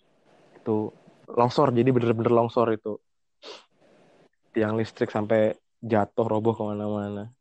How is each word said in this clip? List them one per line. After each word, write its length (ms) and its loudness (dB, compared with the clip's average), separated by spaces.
Itu 400 -4
longsor, 480 2
jadi 160 4
bener-bener 400 0
longsor 480 2
itu. 160 -8
Tiang 240 0
listrik 320 -4
sampai 460 2
jatuh, 400 0
roboh 320 0
kemana-mana. 720 -6